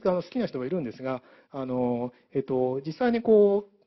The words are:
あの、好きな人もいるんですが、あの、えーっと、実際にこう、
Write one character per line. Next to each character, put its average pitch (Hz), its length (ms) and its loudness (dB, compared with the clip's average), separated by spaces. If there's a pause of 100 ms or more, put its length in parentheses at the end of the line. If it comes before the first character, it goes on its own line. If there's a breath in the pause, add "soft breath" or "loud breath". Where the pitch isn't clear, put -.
あ 190 80 2
の、 180 100 -2
好 - 80 -14
き 254 80 -6
な 220 80 -2
人 - 120 -8
も 127 60 -4
い 135 60 -6
る 180 100 -2
ん 139 40 -4
で 110 80 -6
す - 100 -14
が、 131 220 -6 (260 loud breath)
あ 135 160 -6
の、 123 460 -2 (200 soft breath)
え 139 60 -2
ー 135 40 -2
っ - 20 -6
と、 127 420 -2
実 160 80 -8
際 240 180 0
に 233 80 0
こ 208 480 4
う、 - 60 -20 (120)